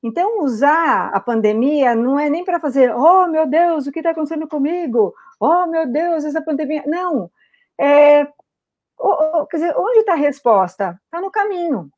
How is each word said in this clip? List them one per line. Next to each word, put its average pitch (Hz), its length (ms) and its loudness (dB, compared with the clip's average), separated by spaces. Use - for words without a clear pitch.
Então, 370 400 -2
usar 277 720 0
a 196 60 0
pandemia 240 720 0
não 247 260 0
é 302 100 -2
nem 330 160 -4
pra 349 140 -2
fazer, 262 360 0
"Oh, 349 320 4
meu 311 200 0
Deus, 311 380 0
o 277 60 -8
que 330 100 -8
tá 330 100 -2
acontecendo 311 360 -6
comigo? 285 680 -2
Oh, 339 280 2
meu 330 200 -2
Deus, 320 360 -2
essa 302 180 -4
pandemia." 302 460 -4
Não. 330 420 -4
É, 294 440 6
o, 311 440 0
o, - 60 -6
quer 349 100 -6
dizer, 330 200 -2
onde 440 260 2
tá 415 100 0
a - 20 2
resposta? 202 840 0
Tá 339 100 -8
no 381 100 -8
caminho. 349 680 -4